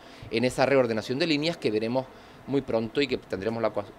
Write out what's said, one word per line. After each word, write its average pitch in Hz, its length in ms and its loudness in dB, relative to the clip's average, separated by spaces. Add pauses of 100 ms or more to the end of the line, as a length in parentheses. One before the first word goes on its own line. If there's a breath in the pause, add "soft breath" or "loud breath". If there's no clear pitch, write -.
(300 loud breath)
en 113 140 2
esa 127 220 4
reordenación 123 520 2
de 170 80 2
líneas 160 300 0
que - 140 -2
veremos 113 340 0 (420 loud breath)
muy 135 140 0
pronto 113 400 -2
y 143 60 2
que 127 100 -2
tendremos 110 460 -4
la 107 100 0
cua-, 104 140 -6 (120)